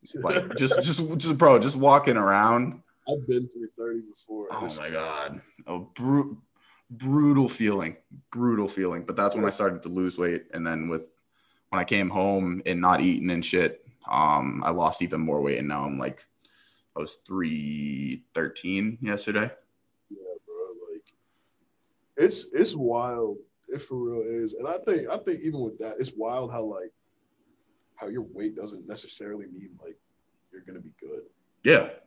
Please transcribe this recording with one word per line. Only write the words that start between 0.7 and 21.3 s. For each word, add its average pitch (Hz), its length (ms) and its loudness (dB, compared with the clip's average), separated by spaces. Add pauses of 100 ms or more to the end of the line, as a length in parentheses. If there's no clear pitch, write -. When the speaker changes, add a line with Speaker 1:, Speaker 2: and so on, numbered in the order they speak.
Speaker 1:
just, 160 340 0
just, 147 200 0
bro, 139 220 10
just 131 160 0
walking 139 420 6
around. 107 640 4 (280)
Speaker 2:
I've 143 180 -4
been 123 260 0
three 117 240 -10
thirty 117 240 -6
before. 107 500 -12
Speaker 1:
Oh 92 140 -8
Speaker 2:
It's 78 120 -8
Speaker 1:
my 76 120 -8
God. 78 520 -6 (240)
A 90 140 -8
bru-, 135 580 0 (540)
brutal 135 560 4
feeling, 101 480 0 (360)
brutal 117 360 2
feeling. 90 360 -2
But - 120 -6
that's - 180 2
when 104 120 0
I - 20 4
Speaker 2:
Yeah. 98 40 2
Speaker 1:
started 95 320 0
to 85 60 -10
lose 92 280 -2
weight. 87 360 -2
And 85 140 -4
then 82 220 -4
with, 80 140 -4 (680)
when 95 100 0
I 90 60 0
came 98 240 0
home 95 560 0
and 87 160 0
not 90 200 6
eating 90 300 2
and 87 140 0
shit, - 380 0 (280)
um, 71 540 2
I 82 60 0
lost 85 300 0
even 80 200 -2
more 73 200 0
weight. 71 180 0
And 69 80 -4
now 71 180 -4
I'm, 71 120 -4
like, 67 280 -6 (680)
I - 40 -10
was 76 260 -10
three 73 1000 -4 (100)
thirteen 98 680 -4
yesterday. 107 500 -2 (580)
Speaker 2:
Yeah, 101 80 -16 (280)
bro. 110 460 -12
Like, 104 140 -16 (1120)